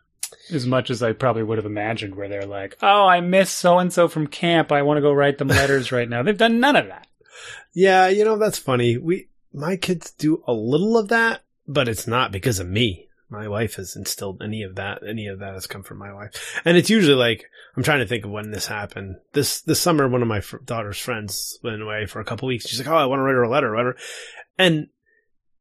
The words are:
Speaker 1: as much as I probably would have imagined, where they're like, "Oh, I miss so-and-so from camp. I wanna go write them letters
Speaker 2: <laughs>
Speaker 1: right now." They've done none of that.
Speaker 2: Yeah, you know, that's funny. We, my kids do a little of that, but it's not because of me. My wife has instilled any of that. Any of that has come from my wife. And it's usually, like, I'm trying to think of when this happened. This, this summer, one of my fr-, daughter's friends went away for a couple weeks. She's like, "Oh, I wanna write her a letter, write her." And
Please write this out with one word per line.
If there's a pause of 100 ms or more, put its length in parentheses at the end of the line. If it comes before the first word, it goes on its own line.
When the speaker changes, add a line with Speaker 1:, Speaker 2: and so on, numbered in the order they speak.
(520)
Speaker 1:
as
much
as
I
probably
would
have
imagined,
where
they're
like,
"Oh,
I
miss
so-and-so
from
camp.
I
wanna
go
write
them
letters
Speaker 2:
<laughs>
Speaker 1:
right
now."
They've
done
none
of
that. (640)
Speaker 2:
Yeah,
you
know,
that's
funny.
We, (260)
my
kids
do
a
little
of
that, (260)
but
it's
not
because
of
me. (220)
My
wife
has
instilled
any
of
that.
Any
of
that
has
come
from
my
wife.
And
it's
usually,
like, (320)
I'm
trying
to
think
of
when
this
happened. (160)
This,
this
summer,
one
of
my
fr-,
daughter's
friends
went
away
for
a
couple
weeks.
She's
like,
"Oh,
I
wanna
write
her
a
letter,
write
her." (600)
And (720)